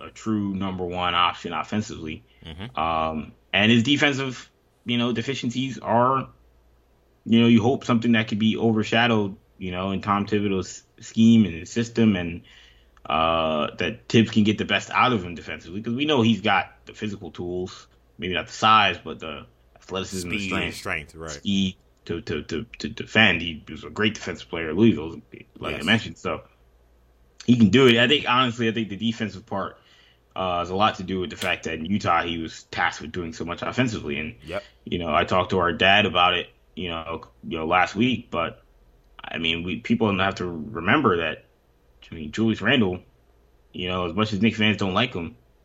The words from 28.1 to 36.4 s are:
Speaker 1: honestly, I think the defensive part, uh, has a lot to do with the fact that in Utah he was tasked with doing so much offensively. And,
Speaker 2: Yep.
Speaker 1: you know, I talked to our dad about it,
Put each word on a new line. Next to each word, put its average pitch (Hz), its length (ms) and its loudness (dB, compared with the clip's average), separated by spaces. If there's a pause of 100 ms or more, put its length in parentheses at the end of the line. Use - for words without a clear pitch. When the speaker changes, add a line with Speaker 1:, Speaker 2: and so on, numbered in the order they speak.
Speaker 1:
honestly, 120 400 2
I 107 40 -2
think 107 160 -4
the 98 80 -10
defensive 104 500 -6
part, 95 320 -8 (580)
uh, 90 220 -2
has 87 120 -4
a 92 40 -6
lot 104 220 2
to 95 80 -8
do 92 160 -4
with 85 100 -6
the 82 60 -14
fact 90 280 -4
that 82 100 -6
in 80 120 -8
Utah 95 360 2
he 85 160 -4
was 80 260 -10
tasked - 360 -4
with 76 120 -12
doing 85 200 -8
so 80 120 -10
much 85 180 -8
offensively. 85 560 -2
And, 78 160 -8 (100)
Speaker 2:
Yep. 85 200 -8 (200)
Speaker 1:
you - 140 -6
know, 82 160 -4
I 85 100 4
talked 92 260 0
to 95 100 0
our 87 120 2
dad 98 340 6
about 90 280 4
it, 87 140 -4 (260)